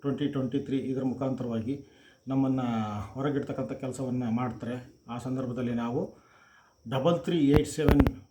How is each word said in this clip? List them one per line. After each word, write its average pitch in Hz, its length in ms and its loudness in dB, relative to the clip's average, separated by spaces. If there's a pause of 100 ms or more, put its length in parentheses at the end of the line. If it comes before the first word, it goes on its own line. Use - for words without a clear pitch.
ಟ್ವೆಂಟಿ 139 260 0
ಟ್ವೆಂಟಿ 131 320 0
ತ್ರೀ 135 180 -2
ಇದರ 127 260 -2
ಮುಖಾಂತರವಾಗಿ 123 800 -2 (420)
ನಮ್ಮನ್ನು 131 340 2 (520)
ಹೊರಗಿಡ್ತಕ್ಕಂಥ 131 580 -2
ಕೆಲಸವನ್ನು 127 600 -4
ಮಾಡ್ತಾರೆ. 123 600 -4 (160)
ಆ 120 80 -8
ಸಂದರ್ಭದಲ್ಲಿ 123 560 -4
ನಾವು 120 420 -2 (720)
ಡಬಲ್ 135 300 4
ತ್ರೀ 180 180 0
ಏಟ್ 147 300 6
ಸೆವೆನ್ 143 400 4 (240)